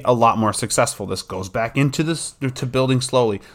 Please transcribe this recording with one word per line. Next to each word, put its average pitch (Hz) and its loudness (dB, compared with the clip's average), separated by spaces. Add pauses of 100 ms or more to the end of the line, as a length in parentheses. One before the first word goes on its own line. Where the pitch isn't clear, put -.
a 127 4
lot 113 4
more 107 2
successful. 113 -2
This 95 -6
goes 92 -8
back 113 -4
into 139 0
this, 156 -6
to 131 -6
building 131 2
slowly. 120 0 (140)